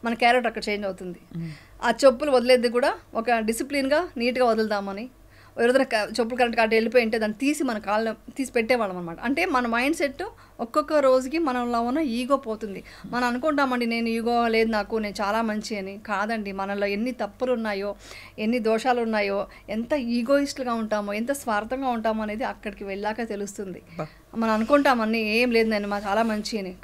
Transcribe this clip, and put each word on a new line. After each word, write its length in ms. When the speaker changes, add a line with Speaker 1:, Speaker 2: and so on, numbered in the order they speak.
Speaker 1:
మన 100
character 320
అక్కడ 220
change 180
అవుతుంది. 320
Speaker 2:
మ్మ్. 140
Speaker 1:
ఆ 60
చెప్పులు 400
వదిలేది 380
కూడా 260
ఒక 240
డిసిప్లిన్‌గా, 800
నీట్‌గా 280
వదులుదామని. 640
ఎవరైనా 260
క-, 240
చెప్పులు 160
correct 240
అటు 140
వెళ్ళిపోయి 300
ఉంటే 140
దాన్ని 200
తీసి 260
మన 140
కాళ్ళ 360
తీసి 160
పెట్టేవాళ్ళం 440
అనమాట. 240
అంటే 260
మన 200
mind 300
set 260
ఒక్కొక్క 320
రోజుకి 460
మనలో 420
ఉన్న 180
ఈగో 380
పోతుంది. 480
మనం 220
అనుకుంటామండి, 580
"నేను 220
ఈగో 400
లేదు 220
నాకు, 260
నేను 240
చాలా 220
మంచి" 360
అని. 280
కాదండి, 460
మనలో 340
ఎన్ని 260
తప్పులు 400
ఉన్నాయో, 420
ఎన్ని 200
దోషాలు 420
ఉన్నాయో, 460
ఎంత 240
ఈగోయిస్ట్‌గా 840
ఉంటామో, 380
ఎంత 200
స్వార్థంగా 560
ఉంటామో 340
అనేది 220
అక్కడికి 400
వెళ్ళాక 440
తెలుస్తుంది. 540
Speaker 2:
బా. 80
Speaker 1:
మనం 140
అనుకుంటాం 500
అన్నీ, 180
"ఏం 320
లేదు, 200
నేను 180
మా 100
చాలా 240
మంచి" 360
అని. 260